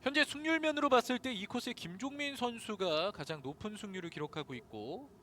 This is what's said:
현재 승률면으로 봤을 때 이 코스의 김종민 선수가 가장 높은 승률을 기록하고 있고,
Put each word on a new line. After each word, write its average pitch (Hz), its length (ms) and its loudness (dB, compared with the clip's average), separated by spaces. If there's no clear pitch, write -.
현재 285 200 4
승률면으로 302 680 2
봤을 254 280 6
때 262 140 -2
이 196 140 -4
코스의 247 260 -4
김종민 277 640 -6
선수가 202 760 0
가장 156 300 -6
높은 151 320 -6
승률을 190 360 -8
기록하고 147 420 -6
있고, 123 560 -8